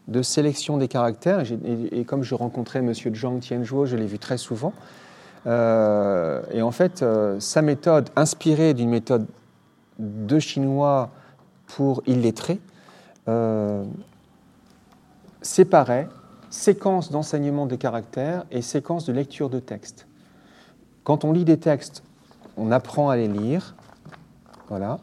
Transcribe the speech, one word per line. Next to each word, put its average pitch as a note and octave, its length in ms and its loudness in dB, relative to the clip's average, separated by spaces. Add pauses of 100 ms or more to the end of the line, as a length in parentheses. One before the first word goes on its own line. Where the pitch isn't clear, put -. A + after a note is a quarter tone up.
de A#2+ 140 0
sélection D3 560 0
des C3+ 100 0
caractères. C3+ 560 0
J'ai, A2+ 220 -4
et, A#2+ 340 -4
et A#2+ 60 -2
comme C#3 180 -2
je B2 120 -4
rencontrais A#2+ 460 -4
monsieur A#2 320 -2
Zhang B2 280 -4
Tianzhuo, B2 440 -2
je B2 120 -2
l'ai A2 100 -2
vu G#2 100 -8
très B2 200 -4
souvent, B2 340 -6 (760)
euh, G#2 960 2 (100)
et A2+ 100 -2
en A#2 100 0
fait, F3+ 300 0
euh, G#2+ 380 2
sa D#3 220 0
méthode, D3+ 540 4
inspirée D#3 580 4
d'une A#2+ 160 0
méthode A#2 380 2 (720)
de G#2+ 400 0
chinois C#3 680 0 (580)
pour C3+ 380 0
illettrés, B2 540 0 (680)
euh, A2 560 0 (1600)
séparait D3+ 680 4 (400)
séquence F#3 600 0
d'enseignement C#3+ 540 -2
des B2 120 -4
caractères B2+ 760 -4
et B2 100 -4
séquence D#3+ 440 -4
de B2+ 80 -2
lecture C#3 360 -4
de B2+ 100 -4
textes. - 480 -14 (960)
Quand D3+ 220 2
on D#3 60 2
lit F3 140 2
des D#3+ 120 6
textes, - 460 -2 (540)
on A2 140 0
apprend C#3+ 380 0
à B2+ 80 2
les A2+ 100 0
lire. A2 480 -2 (920)
Voilà. G#2 340 -6